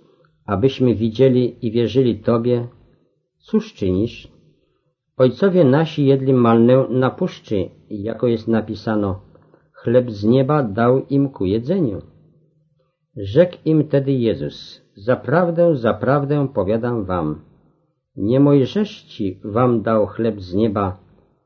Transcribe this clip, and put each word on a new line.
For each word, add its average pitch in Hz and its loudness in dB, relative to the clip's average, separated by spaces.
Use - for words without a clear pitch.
abyśmy 120 0
widzieli 120 0
i 110 -4
wierzyli 117 0
Tobie? 120 -2
Cóż - -6
czynisz?” - -6
Ojcowie 175 2
nasi 147 2
jedli 135 2
mannę 120 4
na 127 0
puszczy, - -6
jako 107 -6
jest 113 -2
napisano: 107 -2
„Chleb 120 0
z 101 -10
nieba 135 2
dał 120 0
im 139 0
ku 101 -6
jedzeniu”. 117 -2
Rzekł 127 2
im 156 2
tedy 139 0
Jezus: 101 -4
„Zaprawdę, 160 0
zaprawdę 135 0
powiadam 113 -2
wam, 82 -4
nie 113 0
Mojżesz 143 2
ci 95 -8
wam 113 0
dał 107 0
chleb 107 -4
z 90 -16
nieba, 101 -2